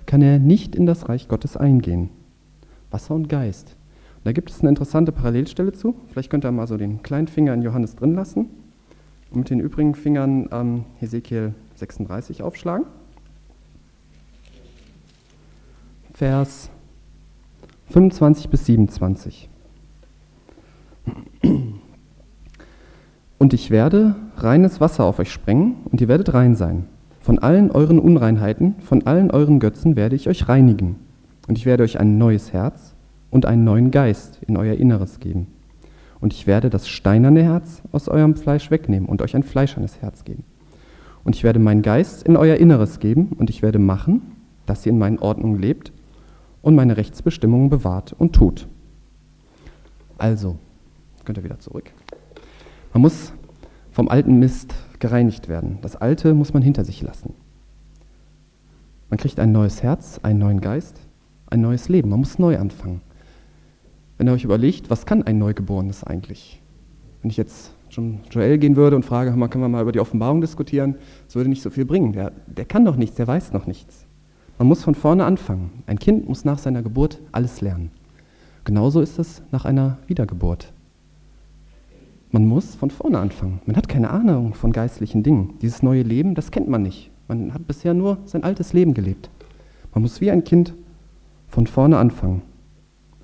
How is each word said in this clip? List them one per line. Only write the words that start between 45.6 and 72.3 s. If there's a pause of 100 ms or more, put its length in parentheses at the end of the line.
lebt (680)
und
meine
Rechtsbestimmungen
bewahrt
und
tut.“ (1500)
Also, (680)
könnt
ihr
wieder
zurück. (1000)
Man
muss (600)
vom
alten
Mist (240)
gereinigt
werden.
Das
Alte
muss
man
hinter
sich
lassen. (1800)
Man
kriegt
ein
neues
Herz,
einen
neuen
Geist, (500)
ein
neues
Leben.
Man
muss
neu
anfangen. (1160)
Wenn
ihr
euch
überlegt,
was
kann
ein
Neugeborenes
eigentlich? (580)
Wenn
ich
jetzt (180)
zum (100)
Joel
gehen
würde
und
frage:
„Hör
mal,
können
wir
mal
über
die
Offenbarung
diskutieren?“, (320)
das
würde
nicht
so
viel
bringen.
Der, (160)